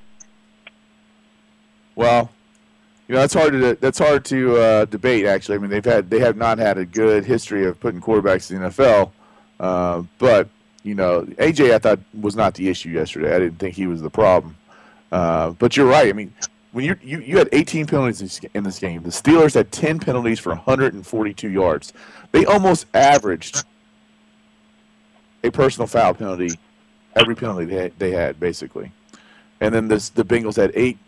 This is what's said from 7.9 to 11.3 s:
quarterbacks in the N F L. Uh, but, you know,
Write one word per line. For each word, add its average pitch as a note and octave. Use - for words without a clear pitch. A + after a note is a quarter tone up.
quarterbacks G2
in F#2+
the F#2
N F2+
F -
L. G#2+
Uh, F2+
but, A2
you G#2
know, F2+